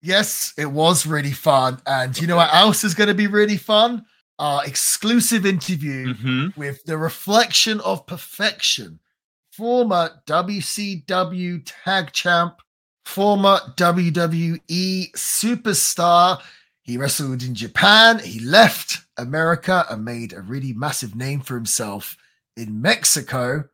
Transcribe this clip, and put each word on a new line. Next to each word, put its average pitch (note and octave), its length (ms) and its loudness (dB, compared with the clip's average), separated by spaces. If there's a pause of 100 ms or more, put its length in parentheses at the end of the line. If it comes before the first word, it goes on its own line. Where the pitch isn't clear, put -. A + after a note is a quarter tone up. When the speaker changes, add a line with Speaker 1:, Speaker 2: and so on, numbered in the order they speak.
Speaker 1:
Yes, - 560 -2
it D3 140 -4
was D#3 340 4
really D3 280 -2
fun. C3 520 2
And C3 340 -2
you E3 80 -4
know E3+ 120 2
Speaker 2:
Okay. E3 80 6
Speaker 1:
what D3+ 80 2
else G3 280 6
is G3+ 120 0
gonna G#3 180 2
be G#3 140 2
really G#3 320 2
fun? A3 480 2 (320)
Our C#3+ 260 -2
exclusive A3 800 0
interview C#3+ 720 -2
Speaker 2:
Mm-hmm. C3 440 -4
Speaker 1:
with C#3+ 260 -10
the D#3+ 120 -6
reflection G#3 880 0
of F#3+ 240 -4
perfection, D3+ 920 -6 (520)
former G#3+ 720 0
W F3+ 380 -2
C G3+ 440 -8
W F3+ 520 -4
tag F#3 540 -4
champ, F3 500 0 (420)
former G3 560 4 (160)
W F3 340 2
W E3 460 -2 (120)
E F#3 460 -4
superstar. F3+ 1300 2 (400)
He A#2+ 160 -8
wrestled C3 460 -4
in B2+ 120 -6
Japan. G#3+ 680 4
He A2 200 -10
left E3 640 4 (160)
America D#3+ 720 0
and G#2+ 120 -8
made A#2 300 -10
a F#2 80 -16
really B2+ 320 -8
massive A#2+ 420 -6
name C3+ 260 -6
for C3 160 -8
himself G#2+ 600 -6 (400)
in G#2+ 240 -10
Mexico C#3 920 -2